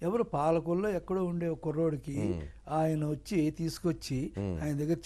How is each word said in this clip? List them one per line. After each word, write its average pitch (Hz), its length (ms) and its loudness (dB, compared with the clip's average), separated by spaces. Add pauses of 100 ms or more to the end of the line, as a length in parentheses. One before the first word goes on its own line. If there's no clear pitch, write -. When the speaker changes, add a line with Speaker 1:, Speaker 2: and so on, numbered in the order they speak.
Speaker 1:
ఎవరు 208 220 2
పాలకొల్లో 165 680 2
ఎక్కడో 185 360 0
ఉండే 175 220 0
ఒక 160 120 -2
కుర్రోడికి 147 600 0
Speaker 2:
మ్మ్. 82 500 -4
Speaker 1:
ఆయన 156 360 2
వచ్చి 151 460 0
తీసుకొచ్చి 156 840 -2
Speaker 2:
మ్మ్. 95 240 0
Speaker 1:
ఆయన 147 160 0
దగ్గర 151 280 2